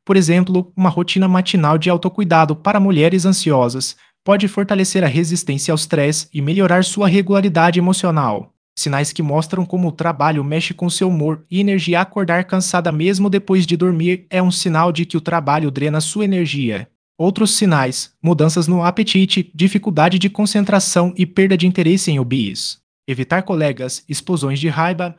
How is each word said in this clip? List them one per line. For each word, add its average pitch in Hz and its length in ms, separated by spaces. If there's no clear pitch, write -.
por 196 120
exemplo, 180 600
uma 185 140
rotina 180 360
matinal 180 520
de 160 100
autocuidado 175 640
para 202 240
mulheres 180 460
ansiosas, 131 720
pode 202 240
fortalecer 190 560
a 156 60
resistência 160 640
ao 156 40
estresse 151 540
e 147 120
melhorar 180 420
sua 202 240
regularidade 180 680
emocional. 160 760
Sinais 143 340
que 170 100
mostram 156 420
como 180 240
o 151 40
trabalho 156 520
mexe 160 300
com 175 160
seu 185 180
humor 156 420
e 180 80
energia. 180 440
Acordar 180 420
cansada 180 480
mesmo 185 380
depois 190 360
de 165 120
dormir 180 500
é 185 140
um 180 80
sinal 175 420
de 170 140
que - 100
o 156 60
trabalho 151 480
drena 147 320
sua 208 240
energia. 143 600
Outros 196 360
sinais: 147 580
mudanças 160 460
no 175 160
apetite, 190 720
dificuldade 180 640
de 196 100
concentração 196 880
e 185 80
perda 190 320
de 165 80
interesse 180 460
em 143 80
hobbies. 120 600
Evitar 139 380
colegas, 143 640
explosões 139 500
de 160 100
raiva, 170 500